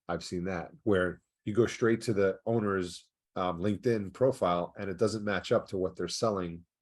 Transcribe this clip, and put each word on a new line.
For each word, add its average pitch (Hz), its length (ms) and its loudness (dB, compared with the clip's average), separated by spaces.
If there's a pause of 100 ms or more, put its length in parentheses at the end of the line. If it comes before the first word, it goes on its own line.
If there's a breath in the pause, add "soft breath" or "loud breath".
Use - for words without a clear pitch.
I've 85 160 -2
seen 87 220 -6
that, 87 260 -4 (120)
where 92 380 2 (240)
you 110 80 -4
go 110 120 6
straight 113 360 2
to 113 120 0
the 98 320 2
owner's, 98 600 0 (300)
um, 90 240 -2
LinkedIn 101 540 -2
profile 90 640 2
and 101 120 -8
it 90 80 -6
doesn't 104 260 0
match 101 280 -2
up 113 180 2
to 101 80 -6
what 92 180 -2
they're 90 120 -4
selling 87 540 -2 (200)